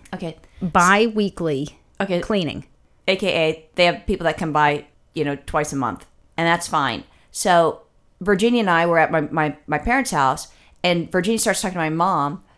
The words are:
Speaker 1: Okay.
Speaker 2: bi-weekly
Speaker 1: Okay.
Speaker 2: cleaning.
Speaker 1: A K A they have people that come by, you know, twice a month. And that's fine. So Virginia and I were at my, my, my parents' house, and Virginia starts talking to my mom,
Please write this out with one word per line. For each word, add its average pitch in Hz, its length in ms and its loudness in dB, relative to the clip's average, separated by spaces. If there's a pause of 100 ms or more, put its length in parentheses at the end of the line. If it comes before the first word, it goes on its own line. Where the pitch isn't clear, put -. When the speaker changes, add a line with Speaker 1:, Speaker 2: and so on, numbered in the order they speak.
(140)
Speaker 1:
Okay. 175 240 -10 (240)
Speaker 2:
bi-weekly 185 1160 2 (240)
Speaker 1:
Okay. 190 200 -2
Speaker 2:
cleaning. 175 440 -4 (420)
Speaker 1:
A 190 80 2
K 190 120 -2 (220)
A - 260 -8
they 175 100 6
have 175 200 0
people 175 200 -2
that 160 120 0
come 165 160 -4
by, 147 320 2 (280)
you 160 120 -4
know, 143 100 -4 (100)
twice 151 280 -4
a - 20 -6
month. 127 300 -6 (320)
And 170 100 0
that's 170 200 0
fine. 135 360 -2 (280)
So 170 500 2 (400)
Virginia 208 400 2
and 202 80 0
I 170 160 2
were 170 140 2
at 156 120 2
my, 160 100 0
my, 151 340 -4 (120)
my 151 100 -2
parents' 247 340 -2
house, 139 360 0 (360)
and 175 280 0
Virginia 190 280 0
starts 196 220 0
talking 185 140 -4
to 175 40 -6
my 160 100 0
mom, 165 540 -2 (140)